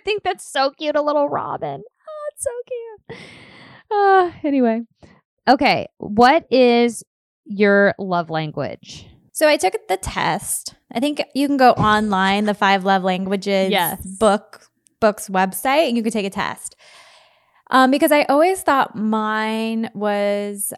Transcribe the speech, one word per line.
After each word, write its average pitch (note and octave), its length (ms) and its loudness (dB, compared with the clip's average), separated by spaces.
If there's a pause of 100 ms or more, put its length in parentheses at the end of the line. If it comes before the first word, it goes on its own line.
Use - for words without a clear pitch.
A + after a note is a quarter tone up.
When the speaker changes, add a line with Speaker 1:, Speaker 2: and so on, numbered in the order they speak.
Speaker 1:
think G#4 180 -4
that's F4+ 240 -6
so C#4 260 -2
cute, D4+ 240 -6
a D4 60 2
little D4 260 0
Robin. - 540 -8 (260)
Oh, D5+ 240 -14
it's - 120 -14
so C5 60 -4 (680)
cute. - 20 -20 (720)
Uh, G4 400 2 (160)
anyway. A#3+ 360 0 (680)
Okay. A3+ 380 2 (120)
What B3 540 4
is A#3+ 500 4 (440)
your G3+ 520 4
love F3 320 -4
language? D#3 760 -8 (260)
Speaker 2:
So D#4 160 2
I D4+ 80 4
took F#4 180 0 (140)
the F#4+ 80 -2
test. - 800 -6 (180)
I A#3 80 -4
think D4 220 -2 (120)
you C#4 120 0
can C#4+ 100 0
go B3+ 160 8
online, G#3 720 2
the G#3 100 0
Five G3 300 2
Love G3 200 2
Languages F#3+ 680 -2
Speaker 1:
Yes. F3+ 340 -2
Speaker 2:
book, G3+ 640 -2 (320)
book's G#3+ 280 0
website, G3+ 600 0
and A#3 80 -2
you A#3 60 -2
can G#3+ 100 -4
take G#3 140 -4
a G3 40 -6
test. - 460 -8 (920)
Um, C4 200 4
because D4 220 2
I D4 120 4
always E4+ 380 2
thought - 340 0
mine A3 1000 -4
was G3+ 840 -4